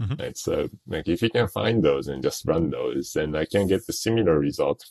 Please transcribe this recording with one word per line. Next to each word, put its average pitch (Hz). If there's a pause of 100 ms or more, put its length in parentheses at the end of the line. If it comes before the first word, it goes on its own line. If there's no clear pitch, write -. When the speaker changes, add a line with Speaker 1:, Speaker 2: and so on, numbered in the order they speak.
Speaker 1:
Mm-hmm. 135
Speaker 2:
Right? -
So, - (180)
like, 80
if 85
you 113
can 117
find 113
those 69
and 67
just -
run 82
those, 64
then 78
I 78
can 101
get 92
the 85
similar 110
result 71